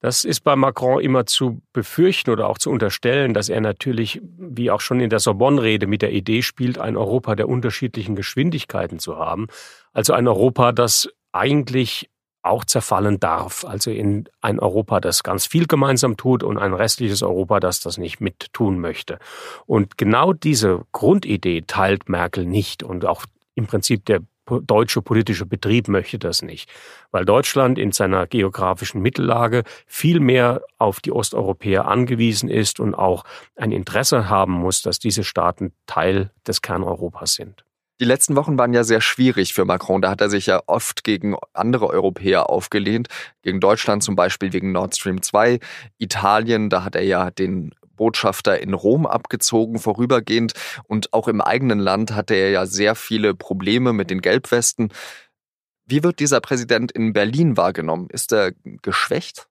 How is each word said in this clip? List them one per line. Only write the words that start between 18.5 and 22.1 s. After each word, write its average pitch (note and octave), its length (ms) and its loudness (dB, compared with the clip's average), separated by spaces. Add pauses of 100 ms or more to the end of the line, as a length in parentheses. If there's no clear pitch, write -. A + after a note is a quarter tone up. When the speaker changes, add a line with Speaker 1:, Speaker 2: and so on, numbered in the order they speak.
Speaker 1:
möchte. - 400 -8 (480)
Und G2+ 320 0
genau B2+ 340 4
diese A2 600 0
Grundidee G#2 720 0
teilt G2 420 0
Merkel F2 380 -2